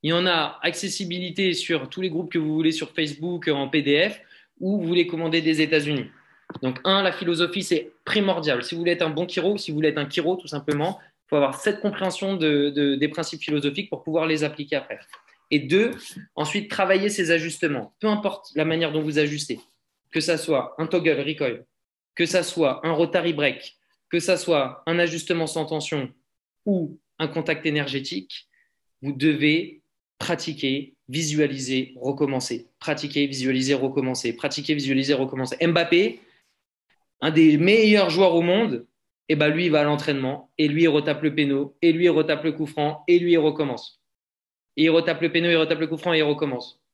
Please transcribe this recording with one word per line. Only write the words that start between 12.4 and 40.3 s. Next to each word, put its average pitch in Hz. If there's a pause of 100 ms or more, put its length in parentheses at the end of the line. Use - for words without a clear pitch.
de, 143
des 147
principes 156
philosophiques 143
pour -
pouvoir 160
les 156
appliquer 147
après. 117 (520)
Et 147
deux, 151 (420)
ensuite, 196
travailler 196
ses 190
ajustements. 156
Peu 214
importe 208
la 156
manière 160
dont 156
vous 151
ajustez, 147 (500)
que 160
ça 160
soit 151
un 160
toggle 160
recoil, 139 (500)
que 170
ça 180
soit 156
un 165
rotary 170
break, 143 (340)
que 170
ça 175
soit 139
un 170
ajustement 165
sans 156
tension, 147 (560)
ou 185 (200)
un 160
contact 156
énergétique, 139 (520)
vous 139
devez 151 (360)
pratiquer, 143 (140)
visualiser, 135
recommencer. 135 (100)
Pratiquer, 143
visualiser, 131
recommencer. 131
Pratiquer, 147
visualiser, 135
recommencer. 131
Mbappé, 170 (1000)
un 151
des 156
meilleurs 208
joueurs 175
au 170
monde, 175 (420)
eh 160
ben 151
lui, 165
il 160
va 151
à 147
l'entraînement, 143